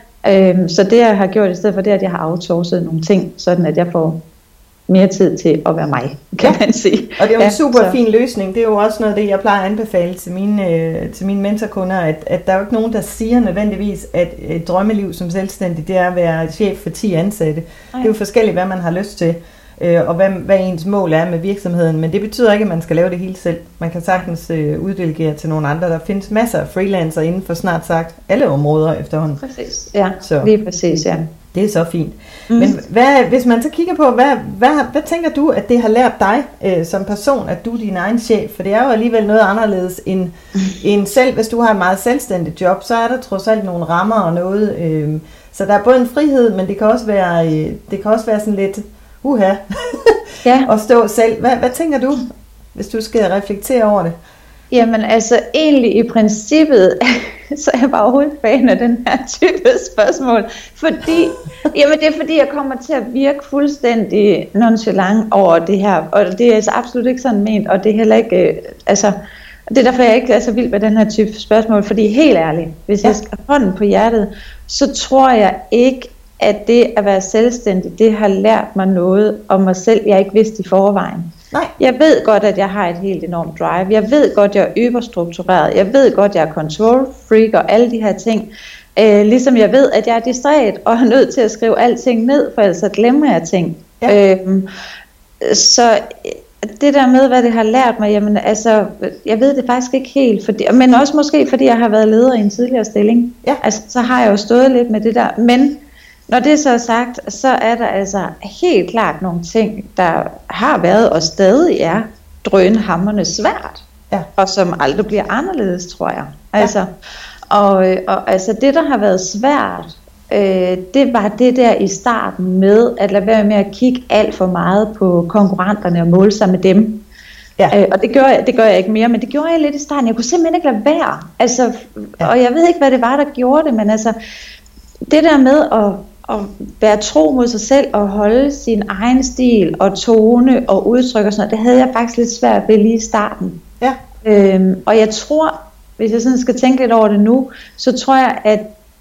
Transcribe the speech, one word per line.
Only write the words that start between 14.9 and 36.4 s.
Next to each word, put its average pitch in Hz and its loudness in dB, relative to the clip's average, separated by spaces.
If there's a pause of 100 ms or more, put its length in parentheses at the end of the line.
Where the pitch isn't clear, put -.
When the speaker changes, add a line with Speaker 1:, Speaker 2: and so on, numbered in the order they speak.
Speaker 2:
som 170 -8
selvstændig, 180 -6
det 190 -4
er 180 0
at 180 -4
være 165 -2
chef 202 -4
for - -10
ti 185 -4
ansatte. 165 -4
Speaker 1:
Nej. - -14
Speaker 2:
Det 226 0
er 214 2
jo - -
forskelligt, 208 -2
hvad 185 -2
man 185 -6
har 170 -4
lyst 185 -8
til, 170 0 (460)
øh, 170 0
og 170 -2
hvad, 190 2
hvad 190 0
ens 180 -4
mål 196 -2
er 170 0
med 165 -4
virksomheden. 175 -2
Men 160 -4
det 190 -2
betyder 214 0
ikke, 208 0
at 208 -2
man 165 -4
skal 160 -4
lave 175 0
det 180 -6
hele 185 -10
selv. 165 -6 (220)
Man 170 -6
kan 170 -10
sagtens, 175 -6
øh, 156 -4
uddelegere 165 -4
til 156 -10
nogle 156 -4
andre. 165 -4
Der 165 -2
findes 196 -6
masser 214 -2
af 143 -6
freelancer 185 -2
inden 180 -4
for 170 -8
snart 170 -4
sagt 165 -4 (140)
alle 226 0
områder 151 0
efterhånden. 151 -6
Speaker 1:
Præcis, - -12
ja. 196 0 (120)
Speaker 2:
Så. 185 -2
Speaker 1:
Lige 214 2
præcis, 170 -4
ja. 165 -2 (380)
Speaker 2:
Det 190 -2
er 208 0
så 170 -2
fint. 165 -6 (360)
Speaker 1:
Mm. 233 2
Speaker 2:
Men 247 2
hvad, 247 4
hvis 247 0
man 240 2
så 302 -4
kigger 339 -2
på, 285 2
hvad, 247 2 (220)
hvad, 247 4 (240)
hvad 302 -2
tænker 330 -4
du, 294 0
at - -2
det 240 4
har 220 0
lært 233 2
dig, 214 2 (220)